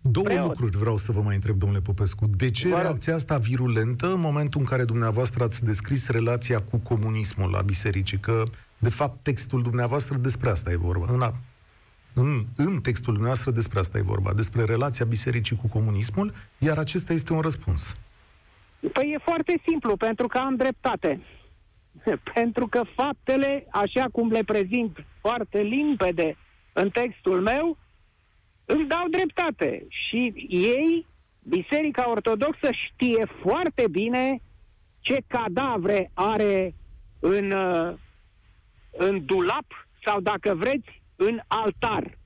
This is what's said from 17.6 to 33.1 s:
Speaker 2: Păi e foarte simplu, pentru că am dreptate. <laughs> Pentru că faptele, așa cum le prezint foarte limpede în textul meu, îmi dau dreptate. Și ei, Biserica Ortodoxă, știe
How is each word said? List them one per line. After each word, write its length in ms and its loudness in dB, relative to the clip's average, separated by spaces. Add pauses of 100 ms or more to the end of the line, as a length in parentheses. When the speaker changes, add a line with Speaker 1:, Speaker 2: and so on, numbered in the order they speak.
Speaker 2:
Păi 220 0
e 40 -4
foarte 500 0
simplu, 280 2
pentru 300 0
că 120 -2
am 180 0
dreptate. 640 0 (840)
<laughs> 300 -2
Pentru 320 0
că 160 0 (140)
faptele, 720 0
așa 420 0
cum 180 0
le 120 2
prezint 640 -2 (160)
foarte 380 -2
limpede 800 0 (360)
în 180 2
textul 500 0
meu, 360 0 (880)
îmi 240 2
dau 220 0
dreptate. 760 -2
Și 600 -4
ei, 580 2 (360)
Biserica 680 0
Ortodoxă, 580 0 (240)
știe 340 2 (160)